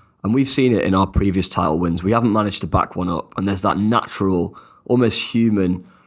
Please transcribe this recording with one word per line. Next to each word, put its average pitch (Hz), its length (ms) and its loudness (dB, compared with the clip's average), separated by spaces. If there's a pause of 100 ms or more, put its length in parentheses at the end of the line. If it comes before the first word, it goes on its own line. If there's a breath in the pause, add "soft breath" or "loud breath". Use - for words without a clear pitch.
(220 soft breath)
And 104 100 -2
we've 135 160 0
seen 127 260 2
it 98 80 0
in 95 120 0
our 95 120 2
previous 95 440 0
title 85 280 0
wins. 85 240 -2
We 98 100 0
haven't 117 200 2
managed 104 300 -2
to - 40 -8
back 87 300 -2
one 90 140 -4
up. - 260 -8
And 95 100 -4
there's 98 140 -2
that 85 160 0
natural, 98 840 -2 (280 loud breath)
almost 120 480 0
human 101 520 0 (200 loud breath)